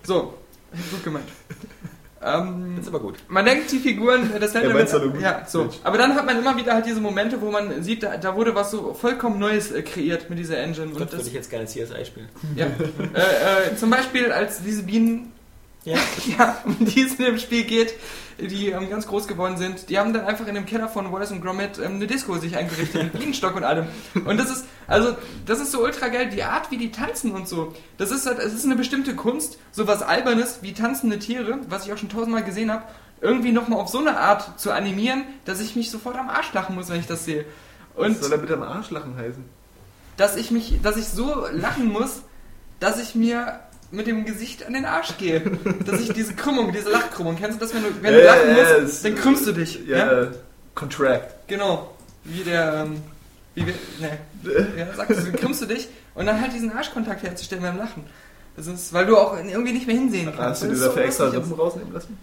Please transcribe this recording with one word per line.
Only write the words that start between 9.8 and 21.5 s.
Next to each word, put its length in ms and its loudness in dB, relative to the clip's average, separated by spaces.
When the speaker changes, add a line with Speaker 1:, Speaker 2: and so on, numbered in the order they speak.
Speaker 1:
kreiert 480 -4
mit 100 -6
dieser 180 -6
Engine. 280 -6
Und 140 -10
Speaker 2:
Gott, 80 -4
Speaker 1:
das 120 -10
Speaker 2:
würde 80 -8
ich 60 -10
jetzt 160 -10
gerne 160 -6
C 160 -8
S 100 -6
I 140 -8
spielen. 240 -16
Speaker 1:
Ja. 160 0
<laughs> 420 -4
Äh, 600 4
äh, 20 -4
zum 140 0
Beispiel, 420 2
als 320 -2
diese 200 -4
Bienen 480 2
Speaker 2:
Ja. 120 0
Speaker 1:
<laughs> 240 -4
Ja, 280 6
um 140 -2
die 220 4
es 140 0
in 100 0
dem 140 2
Spiel 240 -2
geht, 300 2
die, 300 -4
ähm, 200 -4
ganz 180 -4
groß 200 -2
geworden 300 -2
sind, 320 -6
die 100 2
haben 140 2
dann 120 0
einfach 220 -4
in 80 -6
dem 100 -4
Keller 220 -4
von 240 -6
Wallace 200 -4
und 100 -8
Gromit, 360 -4